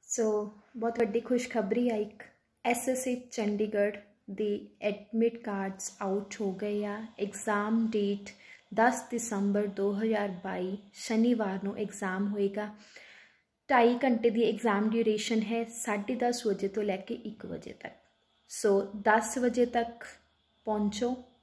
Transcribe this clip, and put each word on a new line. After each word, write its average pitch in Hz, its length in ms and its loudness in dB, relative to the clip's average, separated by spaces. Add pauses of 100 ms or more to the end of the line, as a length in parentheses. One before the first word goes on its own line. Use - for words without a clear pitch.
ਸੋ, 214 440 0 (240)
ਬਹੁਤ 233 240 -2
ਵੱਡੀ 226 200 2
ਖੁਸ਼ਖਬਰੀ 240 680 0
ਆ 220 60 0
ਇੱਕ, 208 260 -6 (420)
ਐਸ 247 240 0
ਐਸ 254 200 0
ਏ 247 60 2 (180)
ਚੰਡੀਗੜ੍ਹ 208 640 0 (340)
ਦੇ 208 360 -4 (160)
ਐਡਮਿਟ 226 560 0
ਕਾਰਡਸ 196 540 -6 (100)
ਆਊਟ 202 380 -2
ਹੋ 196 120 -2
ਗਏ 208 320 -4
ਆ। 208 220 -6 (120)
ਐਗਜ਼ਾਮ 214 720 0
ਡੇਟ 202 400 0 (440)
ਦਸ 240 280 4 (120)
ਦਸੰਬਰ 202 520 0
ਦੋ 196 260 0
ਹਜ਼ਾਰ 208 360 0
ਬਾਈ, 185 500 -6 (140)
ਸ਼ਨੀਵਾਰ 220 720 2
ਨੂੰ 196 120 -4
ਐਗਜ਼ਾਮ 202 560 -4
ਹੋਏਗਾ। 208 360 -2 (1000)
ਢਾਈ 240 340 6
ਘੰਟੇ 233 260 4
ਦੀ 226 180 4
ਐਗਜ਼ਾਮ 214 420 2
ਡਿਊਰੇਸ਼ਨ 220 520 2
ਹੈ, 233 220 0
ਸਾਢੇ 214 500 -4
ਦਸ 240 320 0
ਵਜੇ 196 220 0
ਤੋਂ 214 140 -2
ਲੈ 196 140 0
ਕੇ 196 180 -8
ਇੱਕ - 320 -12
ਵਜੇ - 260 -10
ਤੱਕ। - 220 -14 (540)
ਸੋ, 196 340 2
ਦਸ 220 560 2
ਵਜੇ 240 280 4
ਤੱਕ 233 380 -2 (600)
ਪਹੁੰਚੋ 214 520 0 (260)